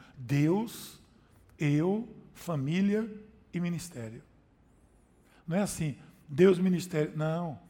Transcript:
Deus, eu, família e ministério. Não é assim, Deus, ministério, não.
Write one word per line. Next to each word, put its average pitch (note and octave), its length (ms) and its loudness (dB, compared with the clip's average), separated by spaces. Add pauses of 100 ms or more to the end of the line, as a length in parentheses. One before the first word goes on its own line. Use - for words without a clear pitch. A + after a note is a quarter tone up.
(180)
Deus, D3+ 800 0 (600)
eu, E3 480 2 (260)
família F#3+ 800 0 (420)
e E3 60 -4
ministério. C#3+ 640 -6 (1200)
Não E3 120 -2
é G#3 40 2
assim, D#3 360 -4 (300)
Deus, F3 300 6
ministério, E3 580 0
não. D#3+ 440 -4 (100)